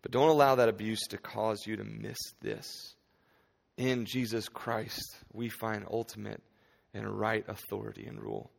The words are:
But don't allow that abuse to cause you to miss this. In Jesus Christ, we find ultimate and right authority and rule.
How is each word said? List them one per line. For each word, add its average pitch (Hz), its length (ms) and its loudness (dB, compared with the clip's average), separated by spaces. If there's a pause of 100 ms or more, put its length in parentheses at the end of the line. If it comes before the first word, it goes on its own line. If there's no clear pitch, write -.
But - 100 -8
don't 135 160 8
allow 143 260 10
that 120 140 8
abuse 107 400 0
to 104 100 -6
cause 107 480 -2
you 107 100 -4
to 104 80 -6
miss 107 340 -8 (220)
this. - 540 -8 (840)
In 127 300 0
Jesus 113 420 -2
Christ, - 680 -6 (160)
we 117 160 -6
find 110 420 -4
ultimate 107 500 -6 (540)
and 101 160 -6
right 107 380 0
authority 104 580 -8
and - 160 -12
rule. 107 360 -8